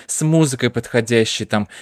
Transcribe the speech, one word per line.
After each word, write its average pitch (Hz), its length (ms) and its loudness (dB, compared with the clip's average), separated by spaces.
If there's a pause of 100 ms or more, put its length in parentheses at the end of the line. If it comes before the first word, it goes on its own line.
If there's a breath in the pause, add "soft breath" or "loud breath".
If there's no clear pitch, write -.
с - 160 -4
музыкой 151 460 2
подходящей, 113 760 0
там, 104 220 -2 (140)